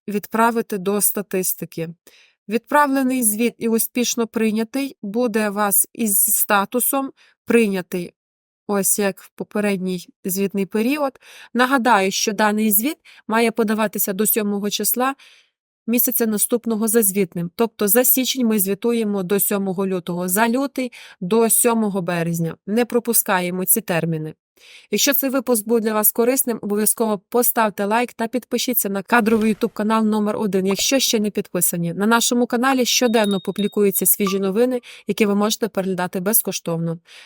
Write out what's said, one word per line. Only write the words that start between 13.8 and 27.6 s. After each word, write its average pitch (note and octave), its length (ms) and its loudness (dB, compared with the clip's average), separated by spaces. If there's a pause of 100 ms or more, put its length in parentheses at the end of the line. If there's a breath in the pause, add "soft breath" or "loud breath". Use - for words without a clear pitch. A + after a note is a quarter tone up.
до G#3 140 0
сьомого G3+ 420 -2
числа B3 460 -2 (760 soft breath)
місяця A#3 360 0
наступного A3 600 -2
за A3 160 4
звітним. F#3 520 -2
Тобто A3 320 0
за A#3+ 160 4
січень B3+ 440 0
ми A3 120 2
звітуємо G3+ 640 0
до G3 160 0
сьомого G3 480 -2
лютого, F3+ 420 -4
за G#3+ 200 2
лютий C4 420 -2 (300 loud breath)
до A3 280 2
сьомого A3 520 2
березня. E3+ 540 -2 (120)
Не A3+ 180 2
пропускаємо F#3 800 0
ці - 160 0
терміни. D#3+ 520 -2 (580 loud breath)
Якщо A#3+ 220 2
цей C#4 160 -2
випуск A#3+ 380 0
був A#3 140 2
для A3 120 -2
вас G#3+ 180 2
корисним, A#3+ 500 0
обов'язково G#3 560 0 (120)
поставте A3 560 0